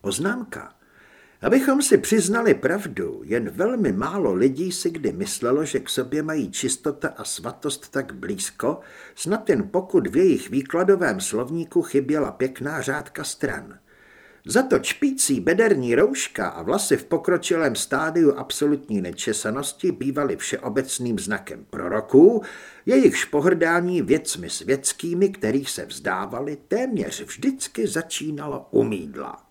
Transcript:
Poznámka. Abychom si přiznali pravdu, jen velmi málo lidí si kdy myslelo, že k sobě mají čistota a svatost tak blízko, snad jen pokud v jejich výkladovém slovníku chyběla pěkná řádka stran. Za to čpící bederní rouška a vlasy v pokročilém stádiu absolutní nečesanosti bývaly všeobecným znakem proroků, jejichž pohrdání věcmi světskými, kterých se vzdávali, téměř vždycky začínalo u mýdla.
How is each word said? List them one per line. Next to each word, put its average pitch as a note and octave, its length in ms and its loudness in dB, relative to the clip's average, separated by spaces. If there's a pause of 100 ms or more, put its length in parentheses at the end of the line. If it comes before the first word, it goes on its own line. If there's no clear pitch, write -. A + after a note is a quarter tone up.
Poznámka. F3+ 720 -6 (680)
Abychom C4+ 400 4
si - 160 6
přiznali G#3+ 560 2
pravdu, C3+ 720 -2
jen G2+ 260 -2
velmi F#3 420 0
málo C3+ 420 0
lidí C#3+ 380 2
si - 180 -4
kdy E3 220 -2
myslelo, D3+ 540 -2
že C#3 140 -4
k - 100 -8
sobě C#3 340 -4
mají D#3 280 -4
čistota - 680 -4
a G#2+ 60 -12
svatost - 680 -8
tak C3+ 240 -6
blízko, G2 680 -6 (360)
snad G#3+ 340 -2
jen C3 220 2
pokud F3+ 360 2
v A2+ 100 0
jejich F3 320 4
výkladovém E3 680 2
slovníku D#3 600 -2
chyběla C#3+ 500 0
pěkná C3 500 -6
řádka C#3+ 420 -6
stran. - 560 -6 (680)
Za A#3+ 180 4
to D#3+ 160 2
čpící C4+ 600 0
bederní E3 560 4
rouška F#3+ 520 0
a E2+ 160 -8
vlasy C#3 340 2
v - 80 -8
pokročilém E3 680 0
stádiu D#3 580 2
absolutní C#3 680 -2
nečesanosti A2+ 880 -4
bývaly C#3 440 -2
všeobecným A#2+ 840 -4
znakem - 500 -8
proroků, A2 720 6 (420)
jejichž B3 400 6
pohrdání E3+ 760 2
věcmi - 480 0
světskými, E3+ 800 -2
kterých C3+ 400 -2
se - 160 -8
vzdávali, A2+ 720 -6 (100)
téměř A3+ 540 -2
vždycky - 680 -4
začínalo D3+ 840 -6
u A#2 120 6
mýdla. D2+ 680 -6